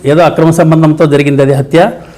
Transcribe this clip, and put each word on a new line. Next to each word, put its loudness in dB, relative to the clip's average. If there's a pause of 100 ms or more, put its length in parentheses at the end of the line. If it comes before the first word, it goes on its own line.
ఏదో 2
అక్రమ 0
సంబంధంతో 0
జరిగింది 0
అది 0
హత్య. 0 (260)